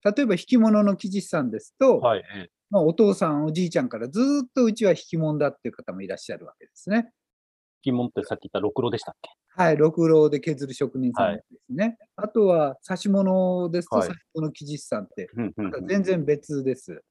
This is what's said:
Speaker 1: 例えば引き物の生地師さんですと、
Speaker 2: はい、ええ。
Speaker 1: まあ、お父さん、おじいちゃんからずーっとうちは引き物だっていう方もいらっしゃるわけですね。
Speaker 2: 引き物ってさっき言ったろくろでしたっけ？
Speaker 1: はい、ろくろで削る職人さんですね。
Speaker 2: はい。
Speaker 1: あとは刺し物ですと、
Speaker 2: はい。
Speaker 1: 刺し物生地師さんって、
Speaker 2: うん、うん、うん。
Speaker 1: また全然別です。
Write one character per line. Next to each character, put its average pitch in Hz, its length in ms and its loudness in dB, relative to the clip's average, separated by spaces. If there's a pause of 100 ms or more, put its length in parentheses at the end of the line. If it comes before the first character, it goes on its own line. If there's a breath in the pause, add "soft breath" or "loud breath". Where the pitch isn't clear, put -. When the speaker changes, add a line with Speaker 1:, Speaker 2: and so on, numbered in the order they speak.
Speaker 1:
例 208 200 2
え - 20 2
ば 208 100 2
引 170 60 -2
き - 160 2
物 214 260 6
の 202 120 2
生 196 140 -8
地 190 120 -4
師 - 60 -14
さ 160 140 -2
ん 127 80 -2
で 110 100 -6
す - 180 -20
と、 254 220 6
Speaker 2:
は 117 180 2
い、 90 60 -8 (120)
え 98 60 -10
え。 87 100 -16 (180)
Speaker 1:
ま 202 100 2
あ、 160 40 2
お 160 100 2
父 202 200 4
さ 185 160 0
ん、 147 160 0
お 156 60 -2
じ 180 140 -2
い 165 40 -2
ち 170 100 0
ゃ - 20 0
ん 123 80 -4
か 117 80 -10
ら 117 120 -8
ず 170 100 -4
ー 277 240 0
っ 247 100 -10
と 254 120 2
う 220 80 2
ち 226 120 -2
は 185 60 4
引 156 60 2
き - 200 -8
物 156 220 0
だ 143 80 2
っ 139 120 -6
て 120 100 -8
い - 20 -10
う - 20 -20
方 - 200 -14
も 95 80 -12
い 98 60 -12
ら 92 80 -6
っ - 20 -16
し - 140 -14
ゃ 104 60 -10
る - 80 -18
わ - 140 -20
け - 60 -20
で - 100 -20
す - 140 -14
ね。 226 200 0 (760)
Speaker 2:
引 135 80 0
き - 0 -
物 123 180 -2
っ - 20 -12
て 101 120 -4
さ 110 120 -6
っ - 20 -18
き - 60 -20
言 98 60 -16
っ - 20 -20
た 98 80 -4
ろ 104 120 -2
く 131 100 -4
ろ 120 100 0
で - 60 -4
し - 60 -8
た - 80 -14
っ - 100 -20
け？ - 100 -20 (240)
Speaker 1:
は 170 160 2
い、 147 60 2
ろ 156 140 4
く 165 160 0
ろ 156 220 6
で 147 100 -2
削 143 280 -6
る 135 60 -12
職 131 260 -4
人 123 140 0
さ 98 180 0
ん 85 40 -6
で - 60 -14 (240)
す 127 80 -12
ね。 220 240 -2 (180)
Speaker 2:
は 196 100 -6
い。 - 20 -6
Speaker 1:
あ - 0 -
と 214 180 2
は 156 300 2 (120)
刺 185 100 -4
し 202 120 -4
物 185 600 2
で 175 100 -2
す - 80 -12
と、 113 60 -2
Speaker 2:
は 98 100 4
い。 - 20 -4
Speaker 1:
刺 - 120 -8
し - 40 -20 (120)
物 156 160 -4
生 151 140 -18
地 143 120 -10
師 - 80 -14
さ 110 140 -6
ん 101 60 -10
っ - 100 -20
て、 90 180 -12
Speaker 2:
う 117 80 -8
ん、 98 160 -6
う 107 60 -6
ん、 - 20 -4
う - 40 -4
ん。 - 20 -8
Speaker 1:
ま - 80 -10
た 92 60 -10
全 196 180 0
然 175 220 0
別 143 380 -2
で 131 120 -2
す。 - 360 -16